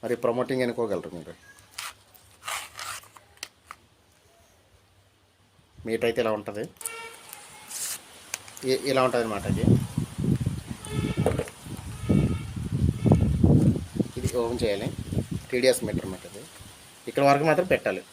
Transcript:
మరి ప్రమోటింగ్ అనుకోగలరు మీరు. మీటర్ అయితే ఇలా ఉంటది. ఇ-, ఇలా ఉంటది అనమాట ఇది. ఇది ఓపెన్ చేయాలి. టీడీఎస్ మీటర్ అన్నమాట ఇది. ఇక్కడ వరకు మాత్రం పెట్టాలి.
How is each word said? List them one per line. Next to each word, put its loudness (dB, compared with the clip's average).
మరి 0
ప్రమోటింగ్ 0
అనుకోగలరు -2
మీరు. -14
మీటర్ 0
అయితే 0
ఇలా 2
ఉంటది. -8
ఇ-, 2
ఇలా 4
ఉంటది 2
అనమాట -2
ఇది. 2
ఇది 0
ఓపెన్ -2
చేయాలి. 0
టీడీఎస్ 4
మీటర్ -4
అన్నమాట -10
ఇది. -14
ఇక్కడ 2
వరకు 4
మాత్రం 4
పెట్టాలి. -2